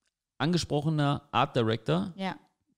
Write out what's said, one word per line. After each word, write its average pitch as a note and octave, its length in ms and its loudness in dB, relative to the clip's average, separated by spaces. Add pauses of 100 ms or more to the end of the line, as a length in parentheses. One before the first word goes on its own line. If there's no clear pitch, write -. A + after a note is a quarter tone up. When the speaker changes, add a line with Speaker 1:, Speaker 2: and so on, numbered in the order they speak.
(380)
Speaker 1:
Angesprochener D3 960 0
Art C#3 240 2
Director D3 600 0
Speaker 2:
Ja. F#3+ 220 -6 (400)